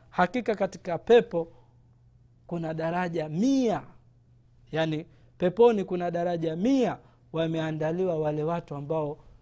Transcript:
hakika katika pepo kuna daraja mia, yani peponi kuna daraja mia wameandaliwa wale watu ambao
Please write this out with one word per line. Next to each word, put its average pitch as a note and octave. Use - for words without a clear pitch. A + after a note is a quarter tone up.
hakika G#3
katika F#3
pepo A3+
kuna E3
daraja E3
mia, A3
yani D#3
peponi G3+
kuna F3
daraja E3+
mia G#3+
wameandaliwa D#3+
wale D3+
watu E3+
ambao D3